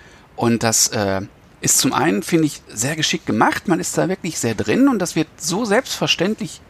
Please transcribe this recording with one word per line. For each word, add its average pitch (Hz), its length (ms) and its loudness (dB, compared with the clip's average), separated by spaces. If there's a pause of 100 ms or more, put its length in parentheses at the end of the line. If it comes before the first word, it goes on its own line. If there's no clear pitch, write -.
(360)
Und 117 260 0
das, 113 260 2
äh, 98 340 0 (380)
ist - 180 0
zum - 140 0
einen, 165 300 2
finde 160 240 2
ich, - 220 -6
sehr 127 260 -2
geschickt 160 320 -2
gemacht, 127 400 0
man 175 140 2
ist - 180 -4
da 156 100 2
wirklich 180 300 -6
sehr 117 160 -2
drin 135 320 2
und 247 140 2
das 170 160 -4
wird 151 100 2 (120)
so 180 260 -2
selbstverständlich 202 1040 0